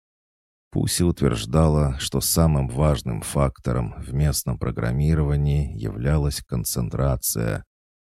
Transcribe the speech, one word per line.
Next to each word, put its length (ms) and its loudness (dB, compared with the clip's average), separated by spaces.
Пуся 340 0
утверждала, 960 2
что 220 -2
самым 480 2
важным 520 0
фактором 760 -2
в 160 -10
местном 440 0
программировании 1200 0
являлась 640 -2
концентрация. 1200 -2